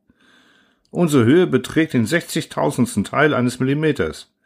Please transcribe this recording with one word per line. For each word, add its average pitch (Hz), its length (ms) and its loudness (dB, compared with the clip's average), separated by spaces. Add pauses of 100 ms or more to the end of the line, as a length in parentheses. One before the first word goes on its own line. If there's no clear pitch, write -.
(920)
„Unsere 147 340 2
Höhe 165 220 6
beträgt 151 480 -2
den 120 100 0
sechzigtausendsten 143 1000 -2
Teil 147 280 2
eines 123 280 -2
Millimeters. 135 720 -2 (160)